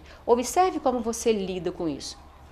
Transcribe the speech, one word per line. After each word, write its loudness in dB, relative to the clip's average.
observe 2
como 0
você 0
lida -4
com -4
isso. -8